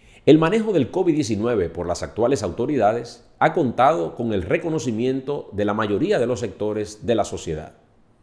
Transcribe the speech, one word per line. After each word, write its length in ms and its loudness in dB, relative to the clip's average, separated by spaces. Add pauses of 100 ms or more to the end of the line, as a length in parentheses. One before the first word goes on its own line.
(260)
El 120 10
manejo 340 2
del 180 2
covid 260 2
diecinueve 520 0
por 180 -6
las 160 -4
actuales 420 0
autoridades 840 -2 (120)
ha 120 2
contado 640 0
con 160 -4
el 120 0
reconocimiento 1080 -4
de 140 -2
la 80 0
mayoría 440 0
de 100 0
los 120 -2
sectores 640 -6
de 100 2
la 100 2
sociedad. 480 -8 (500)